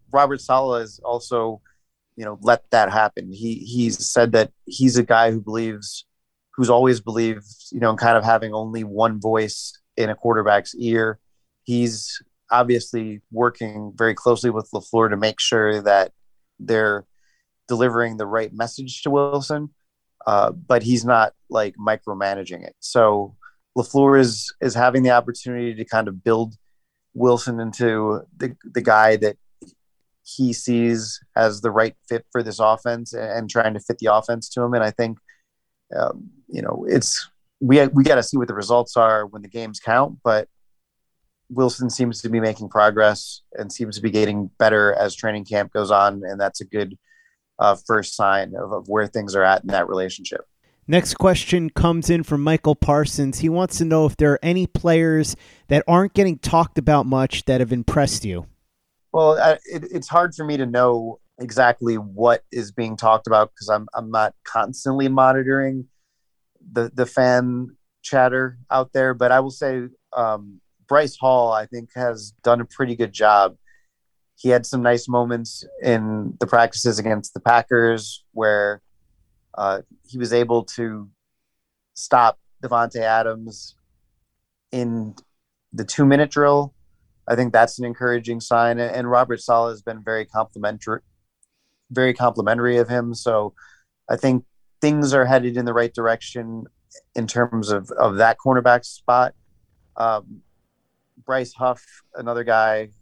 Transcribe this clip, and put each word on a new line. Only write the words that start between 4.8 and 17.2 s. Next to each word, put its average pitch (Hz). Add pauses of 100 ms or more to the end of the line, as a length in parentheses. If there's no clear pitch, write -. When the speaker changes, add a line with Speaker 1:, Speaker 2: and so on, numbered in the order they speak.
Speaker 1:
a 123
guy 113
who 110
believes, 107 (480)
who's 120
always 123
believed, 113 (260)
you -
know, 117
in 107
kind 117
of 107
having 113
only 110
one 107
voice 110 (160)
in 110
a 107
quarterback's 104
ear. 113 (460)
He's 120 (280)
obviously 117 (100)
working 110
very 113
closely 120
with 107
LaFleur 113
to 104
make 110
sure 107
that 98 (480)
they're 104 (640)